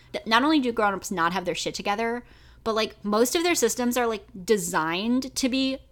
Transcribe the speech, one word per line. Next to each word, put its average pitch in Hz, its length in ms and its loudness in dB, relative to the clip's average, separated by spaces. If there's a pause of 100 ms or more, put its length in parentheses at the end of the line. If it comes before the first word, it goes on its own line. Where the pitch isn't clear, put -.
(120)
th-, 208 140 -8
not 226 160 4
only 311 180 4
do 247 120 -2
grown-ups 208 380 0
not 170 240 0
have 185 100 -2
their 175 100 -2
shit 156 200 -6
together, 226 500 -4 (400)
but, 226 100 -2
like, 220 300 -2
most 214 320 2
of 330 60 2
their 349 120 2
systems 247 420 0
are, 240 100 2
like, 214 200 -4 (180)
designed 190 920 0
to 269 120 0
be 262 300 0 (140)